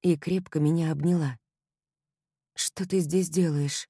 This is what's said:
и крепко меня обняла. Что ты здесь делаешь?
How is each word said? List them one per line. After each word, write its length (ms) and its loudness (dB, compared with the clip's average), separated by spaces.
и 140 2
крепко 440 -4
меня 320 2
обняла. 460 0
Что 340 -6
ты 120 2
здесь 280 0
делаешь? 600 0